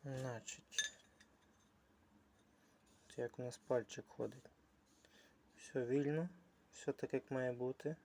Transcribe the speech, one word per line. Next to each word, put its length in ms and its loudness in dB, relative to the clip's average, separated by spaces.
Значить, 880 -2
це 60 -2
як 180 -4
у 40 -2
нас 140 -6
пальчик 500 2
ходить. 420 -6
Все 280 0
вільно, 440 4
все 200 -2
так, 200 -2
як 180 0
має 200 4
бути. 540 -2